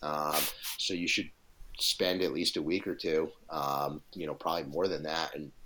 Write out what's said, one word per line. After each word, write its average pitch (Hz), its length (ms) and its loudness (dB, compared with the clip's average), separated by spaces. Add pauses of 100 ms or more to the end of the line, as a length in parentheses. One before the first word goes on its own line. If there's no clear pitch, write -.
Um, 76 380 2 (380)
so - 140 -2
you 90 160 0
should - 220 2 (480)
spend 92 420 4
at 85 120 4
least 80 240 0
a 85 60 2
week 87 240 0
or 90 80 0
two, 78 360 2 (180)
um, 71 540 0 (100)
you 87 140 -6
know, 73 80 -2
probably 85 300 0
more 76 240 0
than 78 160 -2
that, 78 300 0
and, 73 180 -8 (140)